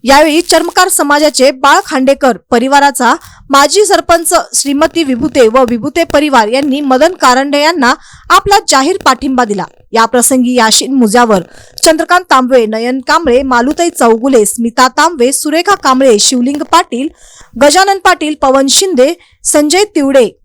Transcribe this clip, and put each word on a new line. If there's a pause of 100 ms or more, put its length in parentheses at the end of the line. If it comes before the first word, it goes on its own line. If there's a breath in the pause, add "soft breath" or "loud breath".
यावेळी
चर्मकार
समाजाचे
बाळ
खांडेकर (140)
परिवाराचा (340 loud breath)
माजी
सरपंच (200)
श्रीमती
विभूते
व
विभूते
परिवार
यांनी
मदन
कारंडे
यांना (360 soft breath)
आपला
जाहीर
पाठिंबा
दिला. (280)
या
प्रसंगी
याशीन
मुजावर, (440 loud breath)
चंद्रकांत
तांबवे,
नयन
कांबळे,
मालुताई
चौगुले,
स्मिता
तांबवे,
सुरेखा
कांबळे,
शिवलिंग
पाटील, (540 soft breath)
गजानन
पाटील,
पवन
शिंदे, (300 soft breath)
संजय (120)
तिवडे (160)